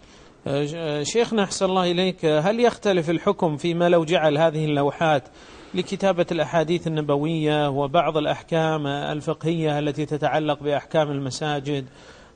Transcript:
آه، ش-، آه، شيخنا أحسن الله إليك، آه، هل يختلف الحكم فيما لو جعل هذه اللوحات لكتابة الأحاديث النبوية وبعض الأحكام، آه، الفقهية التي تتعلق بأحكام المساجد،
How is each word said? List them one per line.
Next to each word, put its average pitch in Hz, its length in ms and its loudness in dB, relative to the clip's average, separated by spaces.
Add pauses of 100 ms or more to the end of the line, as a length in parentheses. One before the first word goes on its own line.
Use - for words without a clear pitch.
(480)
آه، 143 180 -2
ش-، 147 100 -6
آه، 151 280 -4
شيخنا 226 400 0
أحسن 190 220 -4
الله 185 260 2
إليك، 180 340 0
آه، 151 140 4
هل 208 200 2
يختلف 196 500 2
الحكم 165 480 0
فيما 175 320 0
لو 170 160 4
جعل 156 320 2
هذه 156 280 2
اللوحات 147 580 2 (500)
لكتابة 180 580 0
الأحاديث 165 560 0
النبوية 151 840 0
وبعض 143 480 0
الأحكام، 151 680 -2
آه، 143 240 -4
الفقهية 151 680 -2
التي 147 260 -4
تتعلق 147 580 -2
بأحكام 147 480 0
المساجد، 139 760 -4 (500)